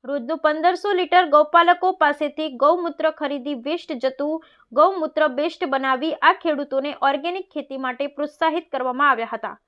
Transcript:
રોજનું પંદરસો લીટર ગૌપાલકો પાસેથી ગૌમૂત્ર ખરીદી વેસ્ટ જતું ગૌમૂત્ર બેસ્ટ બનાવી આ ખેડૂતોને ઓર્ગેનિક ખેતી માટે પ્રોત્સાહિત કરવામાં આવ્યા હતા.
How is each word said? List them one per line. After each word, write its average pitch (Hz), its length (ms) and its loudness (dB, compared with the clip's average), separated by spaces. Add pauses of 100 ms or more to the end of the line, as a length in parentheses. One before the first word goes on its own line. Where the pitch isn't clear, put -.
રોજનું 277 340 -4
પંદરસો 330 540 0
લીટર 359 340 2
ગૌપાલકો 339 640 4
પાસેથી 302 560 -2
ગૌમૂત્ર 311 640 0
ખરીદી 285 440 -6
વેસ્ટ 285 380 -8
જતું 277 500 -4 (300)
ગૌમૂત્ર 311 560 2
બેસ્ટ 302 360 -4
બનાવી 269 480 -2
આ 302 200 4
ખેડૂતોને 285 680 -4
ઓર્ગેનિક 311 520 -2
ખેતી 277 220 -10
માટે 262 300 -6
પ્રોત્સાહિત 294 680 -4
કરવામાં 254 380 0
આવ્યા 226 220 0
હતા. 220 360 -10